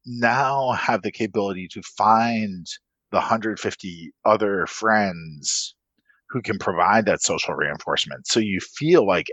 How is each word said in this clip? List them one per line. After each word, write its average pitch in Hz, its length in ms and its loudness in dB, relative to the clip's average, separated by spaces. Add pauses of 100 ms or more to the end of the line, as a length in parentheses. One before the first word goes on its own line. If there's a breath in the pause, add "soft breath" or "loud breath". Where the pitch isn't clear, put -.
now 127 640 0
have 113 320 0
the 104 80 -4
capability 98 600 -4
to 92 100 -12
find 107 800 0 (460)
the 101 80 2
hundred 110 400 0
fifty 85 520 -8 (140)
other 101 400 2
friends 85 1120 -2 (540)
who 127 120 -4
can 107 160 -4
provide 95 480 2
that 90 160 2
social - 320 -2
reinforcement. 73 720 -4
So - 120 2
you 101 200 0
feel 156 460 4
like 90 280 2